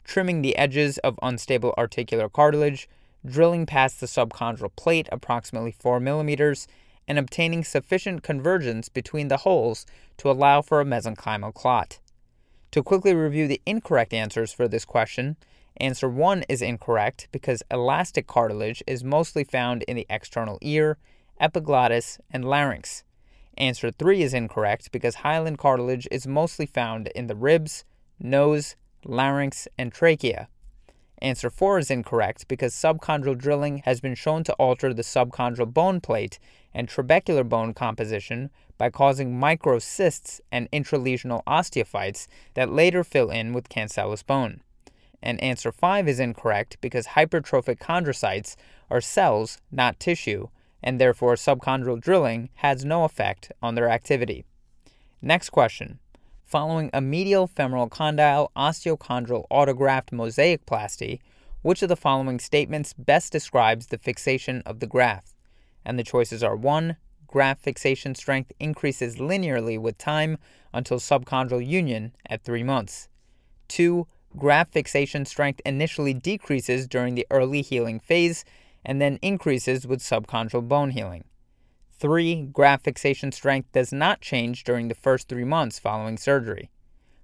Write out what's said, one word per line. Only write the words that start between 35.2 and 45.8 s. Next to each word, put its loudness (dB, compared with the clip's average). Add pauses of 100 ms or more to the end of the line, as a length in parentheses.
bone 2
plate -4 (340)
and -6
trabecular 2
bone -2
composition -4 (280)
by 0
causing 2
microcysts 0 (100)
and -6
intralesional -2
osteophytes -2 (260)
that 0
later 4
fill 2
in -4
with -6
cancellous -6
bone. -2 (600)
And -6
answer -4
five 2